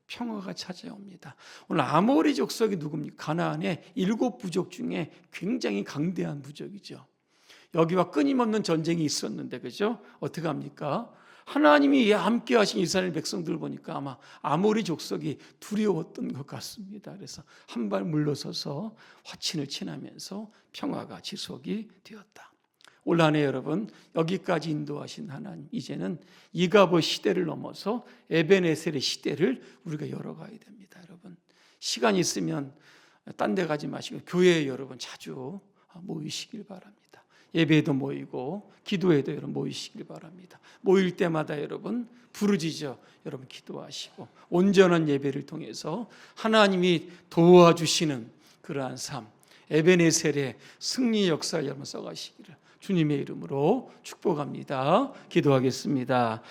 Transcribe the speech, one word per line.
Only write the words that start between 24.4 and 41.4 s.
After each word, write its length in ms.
인도하신 580
하나님, 420
이제는 480
이가보 480
시대를 440
넘어서 580
에벤에셀의 680
시대를 600
우리가 260
열어가야 480
됩니다. 500
여러분, 300
시간 360
있으면 580
딴 180
데 100
가지 220
마시고 380
교회에 420
여러분 320
자주 600
모이시길 720
바랍니다. 580
예배에도 400
모이고 800
기도에도 480
여러분 220
모이시길 520
바랍니다. 540
모일 340
때마다 460